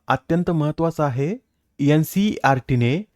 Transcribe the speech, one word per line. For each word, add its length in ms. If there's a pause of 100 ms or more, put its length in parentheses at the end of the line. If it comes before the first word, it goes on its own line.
अत्यंत 420
महत्त्वाचा 540
आहे. 320 (440)
एनसीईआरटीने 1200 (120)